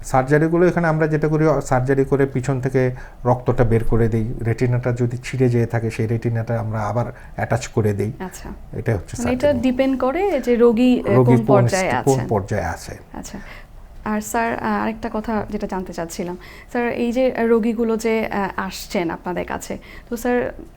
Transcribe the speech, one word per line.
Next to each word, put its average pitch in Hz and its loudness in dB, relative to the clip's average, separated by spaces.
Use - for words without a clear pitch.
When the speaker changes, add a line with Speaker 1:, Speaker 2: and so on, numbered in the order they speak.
Speaker 1:
সার্জারিগুলো 156 4
এখানে 170 2
আমরা 156 2
যেটা 156 0
করি, 156 2
সার্জারি 131 2
করে 135 2
পিছন 131 -2
থেকে 127 2
রক্তটা 123 2
বের 113 4
করে 117 4
দিই। 113 0
রেটিনাটা 123 0
যদি 120 -2
ছিঁড়ে 127 0
যেয়ে 117 2
থাকে 113 -2
সেই 110 -2
রেটিনাটা 113 -2
আমরা 110 -4
আবার 107 -2
অ্যাটাচ 120 -2
করে 104 2
দিই। 101 -2
Speaker 2:
আচ্ছা। - -12
Speaker 1:
এটা 113 -2
হচ্ছে - -6
Speaker 2:
মানে 240 0
এটা 254 0
Speaker 1:
সার্জারি। 285 2
Speaker 2:
ডিপেন্ড 262 0
করে 294 0
যে 240 0
রোগী, 240 4
আহ, - 4
Speaker 1:
রোগী 127 6
Speaker 2:
কোন - -
Speaker 1:
কোন - 0
Speaker 2:
পর্যায়ে 139 4
Speaker 1:
st-, 123 0
কোন 139 4
Speaker 2:
আছেন। 131 0
Speaker 1:
পর্যায়ে 101 -2
আছে। - -8
Speaker 2:
আচ্ছা। - -14
আর 214 -4
স্যার, 233 -2
আহ, 214 -2
আরেকটা 220 -6
কথা 214 -4
যেটা 208 -6
জানতে 185 -6
চাচ্ছিলাম, 175 -8
স্যার 240 -2
এই 240 -2
যে 254 2
রোগীগুলো 226 2
যে, 220 0
আহ, 196 -2
আসছেন 190 -4
আপনাদের 175 -6
কাছে, - -8
তো 240 -6
স্যার 240 -2